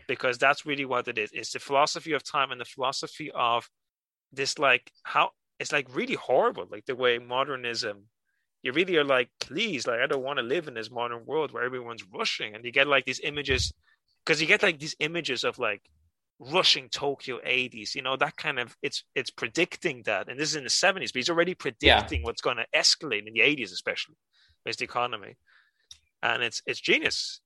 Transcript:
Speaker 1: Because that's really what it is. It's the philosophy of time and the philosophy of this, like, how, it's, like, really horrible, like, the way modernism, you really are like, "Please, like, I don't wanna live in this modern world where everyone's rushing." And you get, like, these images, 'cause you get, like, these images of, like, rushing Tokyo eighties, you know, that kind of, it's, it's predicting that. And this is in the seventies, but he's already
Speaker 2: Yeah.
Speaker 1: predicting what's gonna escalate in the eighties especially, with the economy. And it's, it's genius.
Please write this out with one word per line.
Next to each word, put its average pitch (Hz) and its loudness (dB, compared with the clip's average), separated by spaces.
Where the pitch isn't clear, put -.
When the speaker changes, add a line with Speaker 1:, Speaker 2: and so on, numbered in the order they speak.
Speaker 1:
Because 123 0
that's 135 4
really 143 -2
what 123 -2
it 120 -6
is. 107 -2
It's - -8
the 127 -8
philosophy 147 0
of 131 -2
time 135 -2
and 123 -10
the 117 -10
philosophy 139 -6
of 117 0
this, 135 -4
like, 131 4
how, - 2
it's, 151 -4
like, 127 -2
really 175 -2
horrible, 170 2
like, 104 -12
the 131 -4
way 123 2
modernism, 120 -4
you 127 -2
really 180 2
are 147 6
like, 127 4
"Please, 165 -4
like, 117 0
I 131 4
don't 139 -2
wanna 135 -2
live 151 -2
in 127 -14
this 110 -8
modern 120 -4
world 139 -2
where 120 -4
everyone's 120 -6
rushing." 107 -4
And 113 -14
you 120 -6
get, 139 6
like, 135 4
these 127 -4
images, 139 0
'cause 156 2
you 160 2
get, 185 4
like, 175 4
these 147 -10
images 151 -2
of, 123 -2
like, 107 -4
rushing 135 2
Tokyo 135 -4
eighties, 123 -2
you 139 -6
know, 131 0
that 143 0
kind 143 -4
of, 117 -8
it's, - -6
it's 131 -4
predicting 131 -2
that. 101 -2
And 127 -8
this 151 -2
is 151 -2
in 143 -6
the 120 -6
seventies, 185 2
but 127 -2
he's 123 0
already 170 4
Speaker 2:
Yeah. 170 -6
Speaker 1:
predicting 127 4
what's 117 -6
gonna 120 0
escalate 131 2
in 110 -14
the 113 2
eighties 127 2
especially, - -6
with 113 -6
the 127 -6
economy. 117 -4
And 117 0
it's, 117 -4
it's 127 -6
genius. - 0